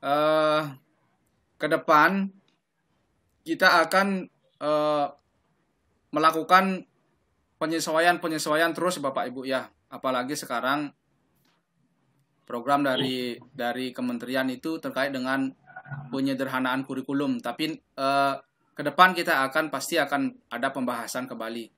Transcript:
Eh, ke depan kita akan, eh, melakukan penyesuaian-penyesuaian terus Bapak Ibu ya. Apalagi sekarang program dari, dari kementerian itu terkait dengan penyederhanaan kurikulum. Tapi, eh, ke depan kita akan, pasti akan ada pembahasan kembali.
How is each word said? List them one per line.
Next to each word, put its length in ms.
Eh, 600
ke 100
depan 600
kita 400
akan, 460
eh, 500
melakukan 800
penyesuaian-penyesuaian 1120
terus 240
Bapak 320
Ibu 160
ya. 240
Apalagi 400
sekarang 560
program 320
dari, 560
dari 400
kementerian 560
itu 320
terkait 320
dengan 400
penyederhanaan 720
kurikulum. 560
Tapi, 400
eh, 580
ke 100
depan 320
kita 320
akan, 240
pasti 320
akan 480
ada 240
pembahasan 560
kembali. 480